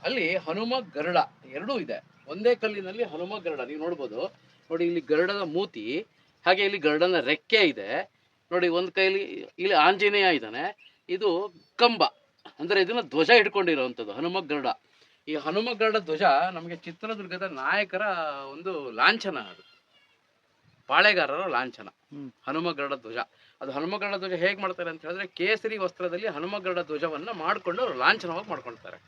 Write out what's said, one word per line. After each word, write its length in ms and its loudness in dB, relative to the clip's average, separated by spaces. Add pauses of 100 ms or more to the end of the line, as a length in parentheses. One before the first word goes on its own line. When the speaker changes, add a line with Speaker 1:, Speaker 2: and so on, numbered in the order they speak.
Speaker 1:
ಅಲ್ಲಿ 340 0
ಹನುಮ 360 -4 (200)
ಗರುಡ 240 0 (340)
ಎರಡೂ 280 -4
ಇದೆ, 240 -8 (240)
ಒಂದೇ 280 2
ಕಲ್ಲಿನಲ್ಲಿ 480 -4
ಹನುಮ 340 -6
ಗರುಡ 240 -6
ನೀವು 180 -8
ನೋಡ್ಬೋದು. 480 -6 (440)
ನೋಡಿ, 140 0
ಇಲ್ಲಿ 160 0
ಗರುಡದ 400 2
ಮೂತಿ, 640 -4 (400)
ಹಾಗೆ 180 4
ಇಲ್ಲಿ 140 0
ಗರುಡನ 420 4
ರೆಕ್ಕೆ 380 2
ಇದೆ. 540 2 (400)
ನೋಡಿ, 160 2
ಒಂದ್ 240 0
ಕೈಲಿ 320 2 (360)
ಇಲ್ಲಿ 140 2
ಆಂಜನೇಯ 640 6
ಇದ್ದಾನೆ, 600 -6 (140)
ಇದು 440 0 (220)
ಕಂಬ, 280 6 (560)
ಅಂದ್ರೆ 220 2
ಇದನ್ನ 200 2
ಧ್ವಜ 300 2
ಹಿಡ್ಕೊಂಡಿರೋವಂಥದ್ದು 800 4
ಹನುಮ 280 -2
ಗರುಡ. 280 -4 (600)
ಈ 80 -4
ಹನುಮ 380 -2
ಗರುಡ 240 2
ಧ್ವಜ 240 -2 (300)
ನಮಗೆ 240 -10
ಚಿತ್ರದುರ್ಗದ 680 -10
ನಾಯಕರ 600 -2 (500)
ಒಂದು 400 -8
ಲಾಂಛನ, 460 2
ಅದು 440 -14 (1040)
ಪಾಳೆಗಾರರ 600 4
ಲಾಂಛನ, 400 -4
Speaker 2:
ಹ್ಮ್. 440 -16 (160)
Speaker 1:
ಹನುಮ 240 -2
ಗರುಡ 220 -4
ಧ್ವಜ. 240 -10 (440)
ಅದು 100 -8
ಹನುಮ 260 -4
ಗರುಡ 180 -4
ಧ್ವಜ 160 -6
ಹೇಗ್ 280 0
ಮಾಡ್ತಾರೆ 300 -6
ಅಂತ 120 -12
ಹೇಳಿದ್ರೆ, 260 -8
ಕೇಸರಿ 500 -2
ವಸ್ತ್ರದಲ್ಲಿ 500 -4
ಹನುಮ 300 -6
ಗರುಡ 220 -4
ಧ್ವಜವನ್ನ 540 -6
ಮಾಡ್ಕೊಂಡು 480 -4
ಅವ್ರು 160 -2
ಲಾಂಛನವಾಗಿ 520 0
ಮಾಡ್ಕೊಳ್ತಾರೆ. 580 -12